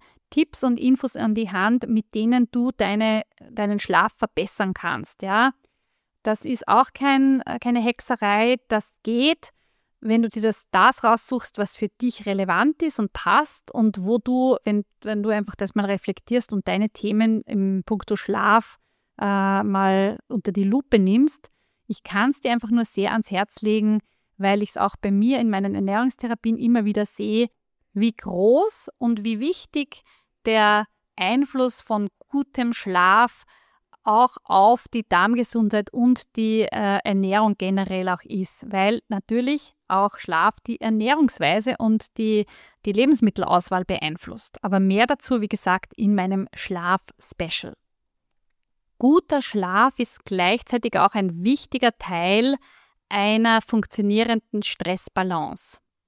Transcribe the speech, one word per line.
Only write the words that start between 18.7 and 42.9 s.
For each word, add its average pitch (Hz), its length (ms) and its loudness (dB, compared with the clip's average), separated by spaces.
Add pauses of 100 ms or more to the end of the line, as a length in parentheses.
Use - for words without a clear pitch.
äh, 196 420 0
mal 196 640 0
unter 208 240 -4
die 196 140 0
Lupe 233 340 2
nimmst. 214 520 2 (360)
Ich - 160 -10
kann's 220 380 -2
dir - 100 -2
einfach 233 200 -2
nur 233 140 2
sehr - 280 -2
ans 220 180 -2
Herz 196 320 -4
legen, 214 380 2 (380)
weil 196 220 2
ich's - 160 -6
auch - 240 -2
bei 202 120 -2
mir 233 260 2
in 233 120 0
meinen 196 260 -2
Ernährungstherapien 226 800 -2
immer 233 260 2
wieder 208 220 0
sehe, 214 420 -2 (440)
wie 220 200 0
groß 220 840 0
und 233 260 -2
wie 220 140 -2
wichtig 294 640 -6 (420)
der 214 420 4 (300)
Einfluss 254 640 -2
von 208 280 -4 (200)
gutem 262 440 -2
Schlaf 190 720 2 (600)
auch 226 400 2
auf 208 480 4
die 226 160 -4
Darmgesundheit 214 840 0
und 247 440 0
die, 220 240 0
äh, 202 420 0
Ernährung 196 560 2
generell 185 500 -2
auch 180 140 -2
ist, - 480 -8
weil 196 380 0
natürlich 247 640 -4 (140)
auch 196 300 0
Schlaf 175 460 0
die - 160 -8
Ernährungsweise 220 960 0
und 220 400 0
die, 214 280 0 (380)
die 208 80 -2